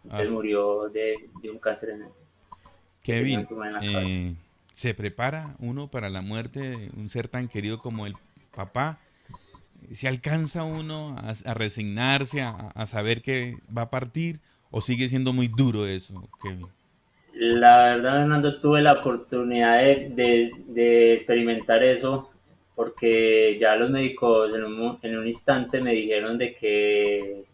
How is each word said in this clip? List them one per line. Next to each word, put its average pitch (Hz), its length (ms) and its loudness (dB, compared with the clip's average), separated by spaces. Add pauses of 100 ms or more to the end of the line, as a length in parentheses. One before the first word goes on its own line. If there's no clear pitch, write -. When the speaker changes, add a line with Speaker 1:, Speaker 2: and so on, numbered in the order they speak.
Speaker 1:
Entonces 104 260 -6
Speaker 2:
Ah. - 20 -4
Speaker 1:
murió 104 580 -2
de, 107 400 -4 (120)
de 110 100 -14
un 110 80 -16
cáncer 110 320 -6
en 104 120 -14
el, 98 60 -18 (920)
Speaker 2:
Kevin, 117 200 -2
Speaker 1:
tenía 131 160 -2
un - 80 -10
tumor 110 200 -10
en 104 60 -10
la 107 60 -8
cabeza. 95 360 -4
Speaker 2:
eh, 87 200 -6 (380)
¿se 120 200 -6
prepara 131 680 -8
uno 135 300 -8
para 110 200 -8
la 95 120 -8
muerte 113 380 -10
de 123 360 -12
un 107 140 -12
ser 113 180 -8
tan 123 200 -8
querido 107 320 -8
como 113 260 -10
el 101 80 -12 (420)
papá? 131 440 -6 (920)
¿Se 104 160 -8
alcanza 151 560 -4
uno 156 540 -10
a, 110 160 -10 (160)
a 117 60 -6
resignarse, 117 840 -4
a, 123 100 -8
a 110 340 -10
saber 113 380 -2
que 123 340 -6 (180)
va 117 80 -4
a 113 60 -8
partir, 151 500 -6 (300)
o 110 120 -4
sigue 127 280 -2
siendo 131 240 -2
muy 127 140 0
duro 113 400 0
eso, 95 420 -10 (140)
Kevin? 90 240 -12 (640)
Speaker 1:
La 120 640 8
verdad, 127 240 0
Fernando, 147 400 2
tuve 147 220 4
la 147 120 8
oportunidad 120 840 0
de, 139 300 4
de, 120 420 2 (160)
de 117 460 6
experimentar 117 680 2
eso, 127 480 2 (460)
porque 110 840 4
ya 110 160 4
los 120 140 2
médicos 120 640 2
en 110 100 -4
un 107 140 -8
mo-, 117 240 -4
en 113 160 -6
un 110 80 -6
instante 127 560 -2
me 123 120 0
dijeron 110 440 -2
de 120 180 -4
que 104 880 0 (100)